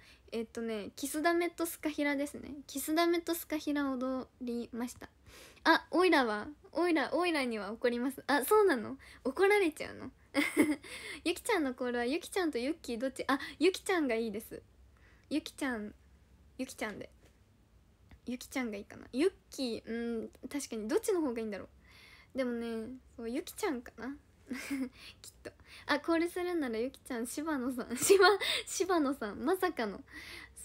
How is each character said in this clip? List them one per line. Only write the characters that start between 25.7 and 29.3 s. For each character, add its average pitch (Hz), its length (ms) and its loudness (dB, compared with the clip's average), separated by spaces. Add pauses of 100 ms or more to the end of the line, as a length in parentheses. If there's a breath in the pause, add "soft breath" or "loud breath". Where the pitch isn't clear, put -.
あ、 285 140 2
コ 330 120 0
ー 330 60 6
ル 339 100 2
す 359 140 -4
る 359 120 -2
ん 330 60 0
な 262 80 0
ら 220 100 -2
ゆ 254 120 -2
き - 100 -16
ち - 120 -12
ゃ 240 60 -2
ん、 240 80 -4
柴 302 320 -2
野 254 140 -2
さ 240 120 -6
ん。 - 80 -10
<laughs> 247 40 -2
柴-、 370 300 8 (400 loud breath)
柴 349 340 2
野 277 140 2
さ 208 180 -6